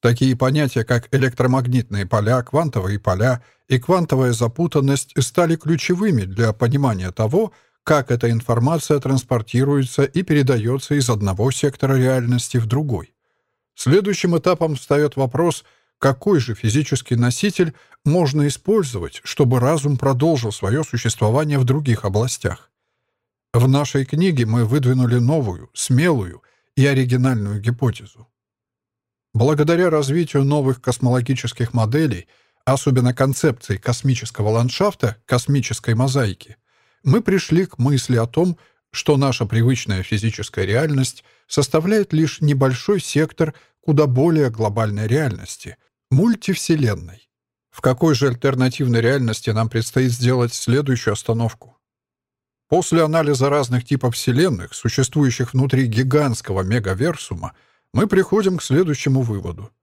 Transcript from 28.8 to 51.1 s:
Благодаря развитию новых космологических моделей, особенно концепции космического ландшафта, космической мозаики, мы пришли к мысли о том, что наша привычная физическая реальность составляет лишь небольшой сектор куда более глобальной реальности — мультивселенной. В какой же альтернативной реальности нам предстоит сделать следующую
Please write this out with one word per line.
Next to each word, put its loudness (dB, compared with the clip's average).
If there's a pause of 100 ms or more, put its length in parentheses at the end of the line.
Благодаря 2
развитию 0
новых 0
космологических -2
моделей, 0 (380)
особенно 2
концепции -2
космического -2
ландшафта, 0 (100)
космической -2
мозаики, -2 (460)
мы 4
пришли 2
к -16
мысли 2
о 0
том, 0 (340)
что 0
наша 0
привычная 0
физическая -4
реальность -2 (240)
составляет 0
лишь 0
небольшой 0
сектор -2 (280)
куда 2
более 2
глобальной -2
реальности — -4 (340)
мультивселенной. 0 (420)
В -20
какой 2
же 0
альтернативной 0
реальности 0
нам 0
предстоит 0
сделать 0
следующую 0